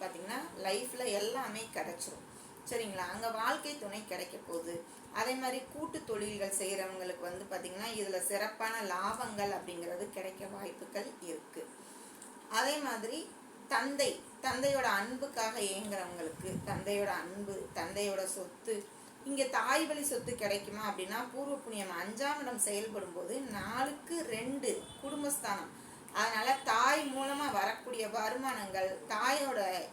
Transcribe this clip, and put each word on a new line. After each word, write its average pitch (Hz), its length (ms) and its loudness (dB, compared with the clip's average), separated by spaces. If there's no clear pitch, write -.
பாத்தீங்கன்னா 185 380 -4
லைஃப்ல 240 420 0
எல்லாமே 220 680 0
கிடைச்சிரும். - 520 -4
சரிங்களா? 202 440 0
அங்க 226 180 0
வாழ்க்கை 285 480 2
துணை 208 280 -4
கிடைக்க 180 320 -4
போகுது. 170 360 -4
அதே 247 200 2
மாதிரி 262 280 0
கூட்டு 302 320 -4
தொழில்கள் 208 540 0
செய்றவங்களுக்கு 185 640 -2
வந்து 180 300 -4
பாத்தீங்கன்னா 185 380 -4
இதுல 190 280 0
சிறப்பான 214 560 0
லாபங்கள் 202 680 0
அப்படிங்கிறது 180 600 -2
கிடைக்க 190 360 -6
வாய்ப்புகள் 202 640 -6
இருக்கு. 160 460 -8
அதே 262 260 6
மாதிரி 247 600 -2
தந்தை, 269 520 4
தந்தையோட 262 400 4
அன்புக்காக 226 800 2
ஏங்குறவங்களுக்கு, 190 920 -2
தந்தையோட 202 400 2
அன்பு, 196 680 -2
தந்தையோட 190 500 0
சொத்து, 196 640 -4
இங்க 269 200 2
தாய் 254 420 4
வழி 294 180 0
சொத்து 247 300 0
கிடைக்குமா 202 560 0
அப்படின்னா 202 420 -2
பூர்வ 277 220 0
புண்ணியம் 202 460 -4
அஞ்சாம் 269 400 0
இடம் 247 180 -2
செயல்படும் 208 560 0
போது 202 260 -2
நாலுக்கு 262 840 0
ரெண்டு 240 600 0
குடும்பஸ்தானம், 277 680 0
அதனால 226 520 4
தாய் 262 520 8
மூலமா 269 360 2
வரக்கூடிய 208 560 2
வருமானங்கள், 214 880 0
தாயோட 220 840 4